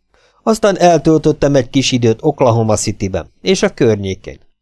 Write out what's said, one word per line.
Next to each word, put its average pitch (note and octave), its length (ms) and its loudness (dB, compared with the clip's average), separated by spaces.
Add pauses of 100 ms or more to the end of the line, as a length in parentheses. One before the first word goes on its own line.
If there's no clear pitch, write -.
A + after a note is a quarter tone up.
(440)
Aztán G#3+ 340 0
eltöltöttem D#3 760 2
egy B2+ 140 0
kis C3+ 220 -2
időt A#2 300 0
Oklahoma A2+ 540 0
Cityben F#2+ 560 -6 (100)
és F#3+ 220 -2
a G3+ 100 -2
környékén. G2+ 680 -4 (220)